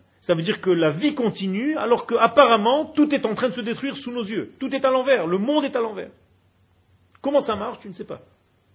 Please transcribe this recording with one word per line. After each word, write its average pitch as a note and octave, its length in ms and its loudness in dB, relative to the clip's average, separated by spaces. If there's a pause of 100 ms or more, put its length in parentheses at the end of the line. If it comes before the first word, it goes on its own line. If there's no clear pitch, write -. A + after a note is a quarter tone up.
(220)
Ça F3 140 2
veut D#3+ 80 -2
dire G#3 180 -2
que F#3 80 0
la E3 220 4
vie C4+ 240 0
continue, A3 600 -2
alors A#3 300 0
que A#3+ 100 -2
apparemment A#3 680 4
tout D4 280 2
est C4+ 120 0
en G#3+ 80 -2
train B3+ 160 -2
de - 40 -8
se A#3+ 80 -8
détruire A#3 360 -6
sous - 140 -10
nos A#3+ 120 -4
yeux. F#3+ 360 -6
Tout C4 140 -6
est C4+ 120 0
à C4 60 4
l'envers, B3+ 360 2
le F3+ 120 0
monde C#4 260 2
est C4+ 100 -4
à B3 60 0
l'envers. G#3 300 -8 (1120)
Comment C#4+ 200 2
ça A3 140 -2
marche, G#3+ 240 -8
tu - 80 -18
ne F#3+ 60 -14
sais G#3 100 -12
pas. D#3 180 -14 (540)